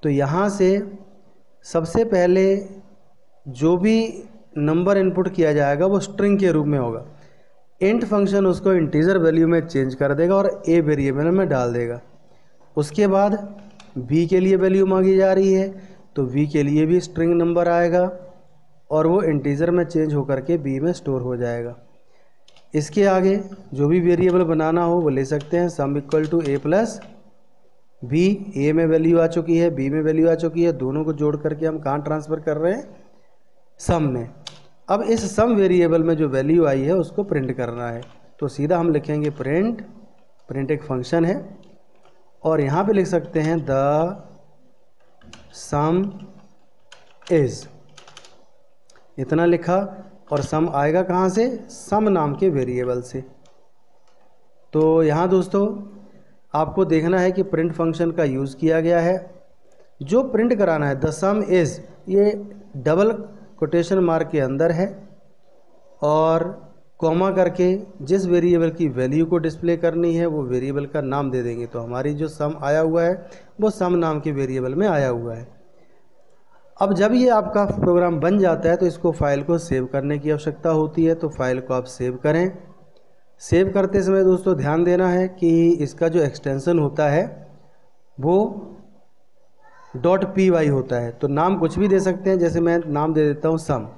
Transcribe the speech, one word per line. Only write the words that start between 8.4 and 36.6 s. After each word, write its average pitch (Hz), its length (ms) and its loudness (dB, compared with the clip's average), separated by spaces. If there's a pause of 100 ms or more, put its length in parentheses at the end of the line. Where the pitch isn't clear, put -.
उसको 185 280 2
integer 165 440 2
value 160 300 4
में 170 140 4
change 135 340 -4
कर 139 180 0
देगा 170 220 2
और 196 140 2 (180)
a 165 140 4
variable 147 500 0
में 185 180 2
डाल 123 240 0
देगा। 120 260 -4 (760)
उसके 151 300 0
बाद 196 280 2 (640)
बी 143 280 0
के 185 120 2
लिए 190 160 4
value 190 300 2
मांगी 190 320 4
जा 190 160 4
रही 190 200 4
है, 190 140 2 (480)
तो 143 80 -2
बी 139 240 0
के 147 160 0
लिए 151 220 2
भी 175 140 4
string 170 340 -2
number 170 360 2
आएगा 175 400 2 (800)
और 156 180 2
वो 180 160 2
integer 147 480 0
में 175 120 2
change 156 300 -2
होकर 139 280 -2
के 170 180 -2
बी 135 200 -4
में 160 140 -2
store 139 280 -4
हो 123 160 -6
जाएगा। 120 380 -6 (960)
इसके 151 340 0
आगे 190 280 4 (380)
जो 139 140 0
भी 175 140 4
variable 175 440 4
बनाना 160 380 2
हो 170 180 2
वो 156 80 2
ले 135 160 0
सकते 147 320 -2
हैं। 175 120 2
sum 143 280 -4
equal 156 300 -2
to 170 180 0
a 139 160 -2
plus 202 360 0 (1040)
b, 131 140 -4 (420)
ए 143 160 2
में 165 120 2
value 165 340 4
आ 165 80 4
चुकी 165 300 0
है, 170 120 2
B 135 200 -2
में 151 120 -2
value 160 280 2
आ 170 60 4
चुकी 165 280 -2
है, 170 100 2
दोनों 135 320 -4
को 160 80 -4
जोड़ 147 240 -2
करके 151 280 -4
हम 156 140 -4
कहाँ 147 240 -4
transfer 156 360 -6
कर 156 180 -4
रहे 170 160 0
हैं, 269 100 -8 (960)
sum 165 260 0
में। 123 240 -4 (580)
अब 202 160 0
इस 220 320 -2
sum 233 200 2
variable 175 480 4
में 165 140 2
जो 156 120 0
value 147 360 2